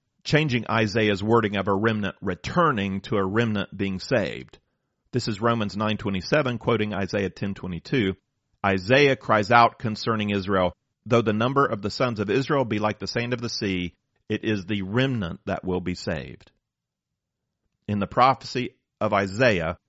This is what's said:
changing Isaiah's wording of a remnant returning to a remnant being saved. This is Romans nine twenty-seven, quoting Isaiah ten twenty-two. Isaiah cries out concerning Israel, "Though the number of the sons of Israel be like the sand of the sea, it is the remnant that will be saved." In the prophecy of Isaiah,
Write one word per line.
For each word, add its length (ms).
changing 460
Isaiah's 540
wording 320
of 120
a 60
remnant 480
returning 800
to 140
a 100
remnant 520
being 220
saved. 600
This 160
is 100
Romans 380
nine 200
twenty-seven, 600
quoting 360
Isaiah 360
ten 240
twenty-two. 640
Isaiah 500
cries 360
out 280
concerning 520
Israel, 420
"Though 160
the 100
number 340
of 160
the 80
sons 300
of 100
Israel 360
be 140
like 200
the 80
sand 260
of 80
the 80
sea, 440
it 140
is 220
the 160
remnant 640
that 180
will 180
be 140
saved." 560
In 120
the 80
prophecy 680
of 140
Isaiah, 640